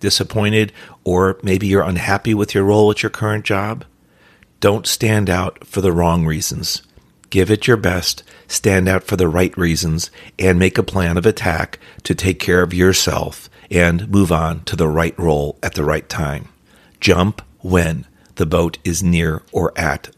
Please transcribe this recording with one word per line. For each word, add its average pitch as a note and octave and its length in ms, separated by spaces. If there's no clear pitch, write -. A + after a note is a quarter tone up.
disappointed, G#2 720
or F#2 400
maybe G2 240
you're G2 160
unhappy G2 520
with G#2 200
your G2 100
role G#2 260
at - 120
your A2+ 80
current G#2+ 340
job, G#2+ 400
don't G2+ 260
stand G#2+ 440
out F2+ 360
for - 140
the F#2 100
wrong E2+ 360
reasons. - 560
Give F#2+ 200
it G#2+ 160
your A#2+ 100
best, F2+ 460
stand F#2+ 420
out F#2+ 140
for - 140
the F2 120
right F2+ 280
reasons, E2 540
and F#2 200
make F#2 200
a A2 40
plan F2 340
of F2 100
attack F2 520
to F2+ 100
take F#2 240
care F2+ 240
of F2 120
yourself - 760
and F2 380
move G2 220
on D#2+ 340
to - 120
the D#2+ 120
right D#2+ 300
role D2 440
at - 120
the D2+ 100
right D2+ 240
time. D2 400
Jump F#2 420
when E2 460
the F2 100
boat E2+ 380
is F2 180
near E2 400
or E2+ 240
at D2 420